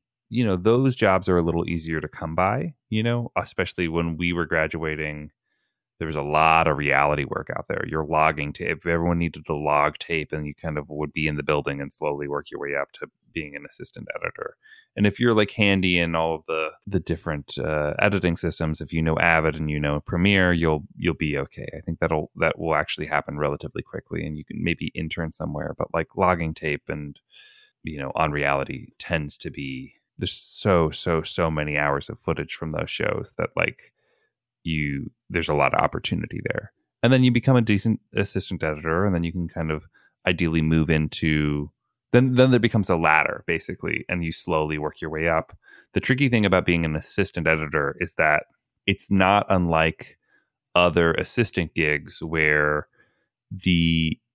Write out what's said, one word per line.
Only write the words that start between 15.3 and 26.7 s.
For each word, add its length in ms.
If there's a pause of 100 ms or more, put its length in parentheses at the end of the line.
like, 160
handy 480
in 160
all 200
of 120
the, 220 (180)
the 140
different, 560
uh, 420
editing 380
systems, 420
if 140
you 80
know 180
Avid 360
and 140
you 120
know 180
Premiere, 540
you'll, 320 (100)
you'll 180
be 240
okay. 300 (100)
I 40
think 180
that'll, 380
that 200
will 180
actually 300
happen 320
relatively 440
quickly, 440
and 120
you 80
can 180
maybe 320
intern 380
somewhere. 440
But, 160
like, 220
logging 380
tape 340